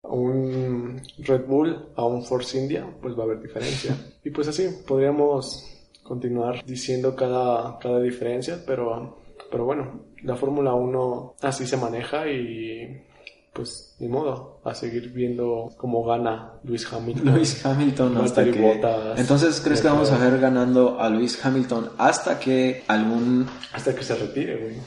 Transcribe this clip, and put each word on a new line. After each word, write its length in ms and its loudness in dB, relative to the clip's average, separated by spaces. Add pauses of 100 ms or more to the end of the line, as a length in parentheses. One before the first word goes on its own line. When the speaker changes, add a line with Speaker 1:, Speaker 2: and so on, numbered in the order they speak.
Speaker 1:
Un 960 -2 (180)
Red 260 2
Bull 500 0
a 100 -2
un 200 0
Force 320 -4
India, 280 -4 (160)
pues 160 -8
va 40 -4
a 40 -4
haber 160 -2
diferencia. 600 -4
Speaker 2:
<laughs> 220 -20
Speaker 1:
Y 60 -8
pues 180 -2
así, 200 -2 (180)
podríamos 800 0 (380)
continuar 600 -4
diciendo 520 -2
cada, 640 0
cada 200 0
diferencia, 680 -2
pero, 500 -4 (320)
pero 160 -2
bueno, 400 -4 (160)
la 140 -4
Fórmula 400 0
uno 680 -2
así 240 -4
se 100 -2
maneja 540 -4
y 720 -8 (500)
pues 480 -12
ni 80 -8
modo, 560 -4
a 120 -6
seguir 360 -6
viendo 680 -2
cómo 280 -2
gana 480 -2 (100)
Lewis 300 -6
Hamilton. 400 -4
Speaker 2:
Lewis 320 2
Hamilton 520 2
hasta 260 4
Speaker 1:
Valtteri 80 6
Speaker 2:
que 100 2 (140)
Speaker 1:
Bottas, 440 0
Speaker 2:
Entonces, 420 4
¿crees 200 2
que 60 4
vamos 240 6
a 20 6
Speaker 1:
Leclerc. 200 6
Speaker 2:
ver 80 4
ganando 600 4
a 80 2
Lewis 340 0
Hamilton 540 2
hasta 420 2
que 480 2
algún 600 2 (260)
Speaker 1:
Hasta 220 -2
que 80 -8
se 120 -4
retire, 420 -4
güey. 180 -8 (120)